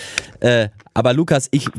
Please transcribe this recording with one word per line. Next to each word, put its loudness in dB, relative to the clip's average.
Äh, 2
aber 2
Lukas, 0
ich 0